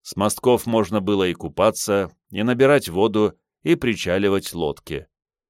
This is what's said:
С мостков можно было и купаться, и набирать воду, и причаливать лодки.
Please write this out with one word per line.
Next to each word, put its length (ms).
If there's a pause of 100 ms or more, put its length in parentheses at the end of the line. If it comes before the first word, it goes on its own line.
С 140
мостков 500
можно 360
было 260
и 60
купаться, 760 (220)
и 100
набирать 460
воду, 500 (260)
и 120
причаливать 760
лодки. 540 (420)